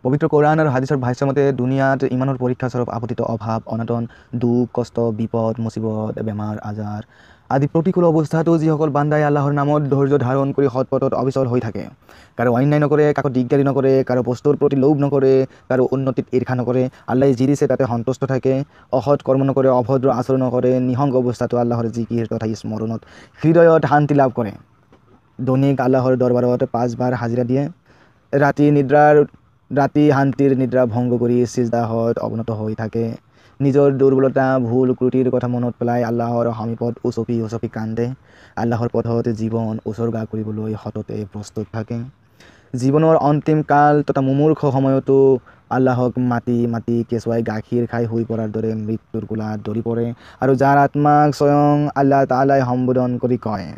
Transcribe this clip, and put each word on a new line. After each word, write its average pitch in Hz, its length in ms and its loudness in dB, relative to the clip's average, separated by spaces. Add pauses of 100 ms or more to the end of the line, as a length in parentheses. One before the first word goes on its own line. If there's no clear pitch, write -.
পবিত্ৰ 143 240 0
কোৰাণ 151 320 2
আৰু 156 100 2
হাদিছৰ 135 280 -2
ভাষ্য 123 260 -4
মতে 135 180 0 (100)
দুনিয়াত 135 480 0 (100)
ইমানৰ 131 260 -2
পৰীক্ষা 127 320 -4
স্বৰূপ 120 220 -4
আপতিত 117 320 -6
অভাৱ, 113 440 -4
অনাটন, 117 360 -4 (320)
দুখ, 120 380 0
কষ্ট, - 240 -6 (160)
বিপদ, 113 480 -4
মুচিবত, 110 640 -6
বেমাৰ, 107 420 -6
আজাৰ 107 380 -10 (480)
আদি 139 160 0
প্ৰতিকূল 175 380 0
অৱস্থাতো 160 540 2
যিসকল 156 320 0
বান্দাই 147 320 0
আল্লাহৰ 147 300 0
নামত 147 300 0
ধৈৰ্য 139 360 2
ধাৰণ 135 340 0
কৰি 143 160 0
সৎ 127 220 -2
পথত 135 240 0
অবিচল 131 320 0
হৈ 120 140 -2
থাকে, 104 220 -8 (540)
কাৰো 120 160 2
অন্যায় 143 300 2
নকৰে, 151 300 2
কাকো 143 160 -2
দিগদাৰী 127 360 0
নকৰে, 135 280 2 (120)
কাৰো 127 180 0
বস্তুৰ 123 340 0
প্ৰতি 143 200 0
লোভ 139 220 4
নকৰে, 135 340 2 (360)
কাৰো 127 140 2 (100)
উন্নতিত 135 400 -2
ঈৰ্ষা 127 220 -2
নকৰে, 123 280 0 (260)
আল্লাই 131 260 2
যি 123 120 0
দিছে 143 200 2
তাতে 131 200 0
সন্তুষ্ট 117 380 -4
থাকে, 131 300 -2 (380)
অসৎ 139 300 0
কৰ্ম 135 220 0
নকৰে, 135 240 0
অভদ্ৰ 127 420 0
আচৰণ 127 320 -2
নকৰে, 127 380 0
নিঃসংগ 127 360 0
অৱস্থাতো 120 400 -2
আল্লাহৰ 120 320 -2
জিকিৰ 117 380 -4
তথা 113 280 -6
স্মৰণত 110 460 -8 (380)
হৃদয়ত 165 480 6
শান্তি 147 280 2
লাভ 135 180 4
কৰে, 110 200 -4 (840)
দৈনিক 131 420 2
আল্লাহৰ 127 360 2
দৰবাৰত 123 460 2 (100)
পাঁচবাৰ 123 420 -2
হাজিৰা 120 300 -2
দিয়ে, 131 180 0 (680)
ৰাতি 143 380 2
নিদ্ৰাৰ, 147 460 6 (540)
ৰাতি 139 400 2
শান্তিৰ 139 460 2
নিদ্ৰা 127 300 0
ভংগ 120 320 0
কৰি 120 180 2 (100)
চিজদাহত 117 720 -2
অৱনত 113 320 -4
হৈ 107 240 -4
থাকে, 113 300 -4 (560)
নিজৰ 143 320 4
দুৰ্বলতা, 135 540 2 (120)
ভুল 127 360 2
ত্ৰুটিৰ 127 360 0
কথা 123 180 -2
মনত 120 300 -4
পেলাই 120 260 -2
আল্লাহৰ 117 480 -2
সমীপত 117 420 -4 (100)
উচপি 120 380 -2
উচপি 110 260 -6
কান্দে, 110 380 -4 (500)
আল্লাহৰ 117 360 -2
পথত 117 400 -2
জীৱন 110 420 -4 (120)
উচৰ্গা 113 380 -4
কৰিবলৈ 107 480 -6 (100)
সততে 107 340 -10 (160)
প্ৰস্তুত 104 400 -10
থাকে, 113 260 -6 (760)
জীৱনৰ 147 420 2
অন্তিম 151 460 2
কাল 147 400 4
তথা 139 180 -2
মুমূৰ্ষ 139 400 2 (120)
সময়তো 135 460 2 (520)
আল্লাহক 123 480 0
মাতি 123 380 -2 (100)
মাতি 117 300 -2 (120)
কেঁচুৱাই 117 340 -2
গাখীৰ 113 440 -4
খাই 120 200 -4
শুই 113 180 -2
পৰাৰ 110 260 -4
দৰে 110 240 -4
মৃত্যুৰ 110 520 -8
কোলাত 107 340 -6
দৌৰি 107 220 -6
পৰে 117 240 -4 (340)
আৰু 131 140 2
যাৰ 139 240 2
আত্মাক 147 560 4
স্বয়ং 147 420 2 (180)
আল্লাহ 139 300 2
তালাই 135 360 2
সম্বোধন 127 580 0
কৰি 123 200 0
কয় 101 400 -6